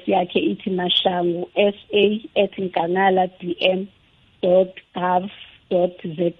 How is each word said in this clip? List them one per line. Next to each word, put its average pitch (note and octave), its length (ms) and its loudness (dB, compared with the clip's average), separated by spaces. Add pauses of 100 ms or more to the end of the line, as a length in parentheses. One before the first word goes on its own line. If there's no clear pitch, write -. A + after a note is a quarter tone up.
yakhe F#3 320 0
ithi F#3+ 300 -4
mahlangu F3+ 840 -2
S G3+ 200 2 (180)
A G#3 500 2
at F#3+ 140 -4
nkangala F#3 720 0 (100)
D F3 200 -6
M F#3 280 0 (540)
dot F#3 400 2 (140)
gov F3+ 340 0 (400)
dot F3+ 340 0
Z E3+ 360 -2